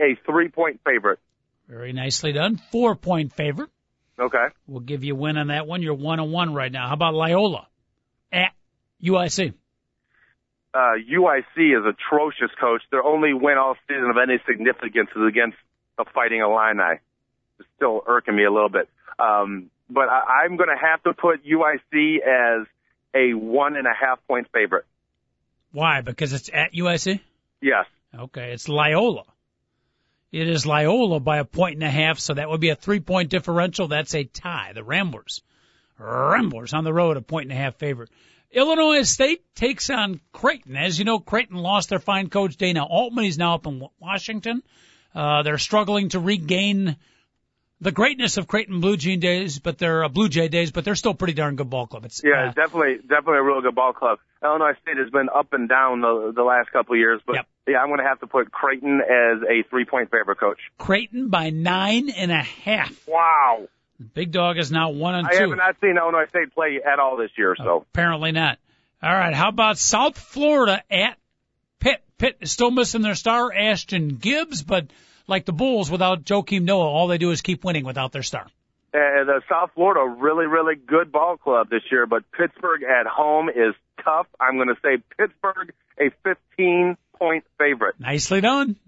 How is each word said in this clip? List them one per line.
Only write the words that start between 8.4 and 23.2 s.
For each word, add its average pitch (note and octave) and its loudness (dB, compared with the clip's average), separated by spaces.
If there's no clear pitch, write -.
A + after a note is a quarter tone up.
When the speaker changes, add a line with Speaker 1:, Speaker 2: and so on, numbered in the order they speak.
Speaker 2:
U F#3 2
I F3 0
C? E3+ -4
Speaker 1:
Uh, B2 2
U F3 2
I C#3 2
C E3 2
is A#2 4
atrocious, C#3+ 0
Coach. A#2 0
Their C3 0
only D3+ 2
win C#3 2
all C3+ 0
season C3 0
of A#2 0
any B2+ 4
significance A2+ 0
is A2 0
against A2 0
the A2+ -4
Fighting A2+ 0
Illini. G#2+ 2
It's - -20
still A2+ -2
irking A#2 0
me G#2 4
a G2+ 4
little G#2 4
bit. F#2+ -2
Um, G2+ 0
but B2+ 0
I, C3 2
I'm F3 -4
gonna E3 0
have D#3+ 0
to E3+ 0
put D#3+ 0
U D#3+ 0
I D3+ 2
C D3+ 2
as A#2+ 2
a B2+ 4